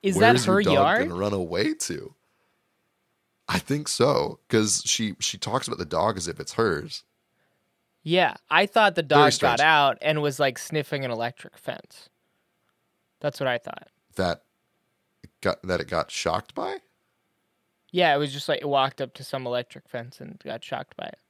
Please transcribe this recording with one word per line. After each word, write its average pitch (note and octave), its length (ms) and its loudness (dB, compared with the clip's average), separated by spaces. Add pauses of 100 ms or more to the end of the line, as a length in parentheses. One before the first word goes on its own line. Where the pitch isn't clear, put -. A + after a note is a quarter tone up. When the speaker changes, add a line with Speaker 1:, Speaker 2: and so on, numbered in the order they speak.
Speaker 1:
Is G3 160 0
that A3+ 120 8
Speaker 2:
where's A#3 160 4
Speaker 1:
her G3 140 4
Speaker 2:
your - 20 0
dog F#3+ 120 4
Speaker 1:
yard? F#3 340 2
Speaker 2:
gonna F2 120 -6
run G2+ 140 0
away F#2+ 400 -2
to? - 400 -10 (1300)
I F#3 100 -2
think D3 300 -4
so, - 600 0
'cause G#2+ 380 0
she, G#2+ 340 -2
she - 180 -4
talks A#2+ 280 -4
about - 120 -8
the F2 60 -6
dog E2+ 320 0
as E2+ 100 -8
if D2 140 -10
it's - 140 -12
hers. G2+ 500 -2 (960)
Speaker 1:
Yeah, E3+ 340 2 (140)
I E3+ 160 6
thought G3+ 280 4
the E3+ 80 0
Speaker 2:
Very C#3+ 60 -6 (160)
Speaker 1:
dog D3+ 80 6
Speaker 2:
strange. A#2+ 260 2
Speaker 1:
got C#3+ 80 4
out C#3+ 340 4
and D3+ 220 0
was, D3 180 -2
like, C3+ 180 0
sniffing D3 460 -6
an B2+ 60 -4
electric A#2 480 -8
fence. - 500 -14 (1120)
That's D3 200 -6
what C#3 80 -4
I A#2+ 100 -2
thought. - 300 -16 (280)
Speaker 2:
That F2 280 -2 (760)
it - 80 -20 (120)
got, - 200 0
that F2+ 180 -2
it D2 80 -8
got E2 220 -2
shocked - 440 -4
by? F#4+ 240 -8 (1120)
Speaker 1:
Yeah, F3 240 4
it C#3+ 40 2
was C#3+ 140 -2
just C#3+ 160 -8
like, D3+ 120 0
it D3 80 -6
walked C3+ 320 0
up C3 140 -8
to C3+ 100 -18
some C3 220 -8
electric B2 420 -6
fence A#2+ 320 -12
and - 200 -16
got - 220 -12
shocked - 340 -10
by - 100 -10
it. - 120 -16 (120)